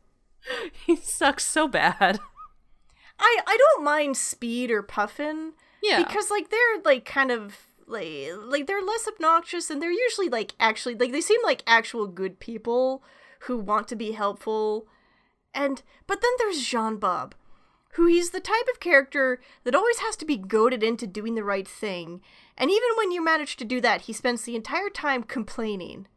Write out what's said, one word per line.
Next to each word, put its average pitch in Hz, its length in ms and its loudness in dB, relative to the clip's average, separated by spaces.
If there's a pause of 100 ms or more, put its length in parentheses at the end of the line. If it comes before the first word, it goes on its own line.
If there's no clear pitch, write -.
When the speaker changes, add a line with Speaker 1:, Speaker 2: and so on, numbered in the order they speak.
(840)
Speaker 1:
He 339 120 4
sucks - 480 0
so 311 220 2
bad. 185 520 2 (1000)
Speaker 2:
I, 440 280 6
I 415 100 4
don't 523 260 8
mind 294 340 2
Speed 240 540 -4
or 208 120 0
Puffin. 302 680 -4 (280)
Speaker 1:
Yeah. 370 220 4
Speaker 2:
Because, 415 260 -4
like, 415 200 -2
they're, 453 340 2
like, 262 220 4
kind 269 260 0
of, 214 240 -4 (320)
like, 202 200 -8 (360)
like, 269 240 -4
they're 403 160 -2
less 427 240 -4
obnoxious 339 640 0
and 294 120 -6
they're 339 100 -2
usually, 427 380 0
like, 226 300 -4
actually, 226 360 0
like, 247 180 0
they 294 80 0
seem 440 220 4
like 311 220 0
actual 226 420 2
good 185 320 -8
people 240 640 -2 (400)
who 247 160 -4
want 214 300 -2
to 233 80 -10
be 214 160 -6
helpful. 214 760 -2 (680)
And, 269 280 -2 (240)
but 403 160 -2
then 480 160 4
there's 381 280 -2
Jean 220 320 -2
Bob, 180 360 -2 (600)
who 339 120 6
he's 349 240 4
the 370 100 -8
type 440 320 0
of - 80 -4
character 269 600 2 (240)
that 247 120 -4
always 453 240 2
has 440 180 -4
to - 80 -12
be 302 120 0
goaded 220 460 2
into 226 240 -2
doing 214 280 -6
the 220 80 -4
right 196 240 -4
thing. 175 540 -10 (360)
And 269 120 0
even 453 260 2
when 427 160 0
you 349 120 -2
manage 320 340 0
to 247 80 -10
do 247 160 -2
that, 214 200 2
he 226 120 -12
spends 240 300 -2
the 240 120 -8
entire 311 340 -4
time 277 340 -4
complaining. 208 920 -8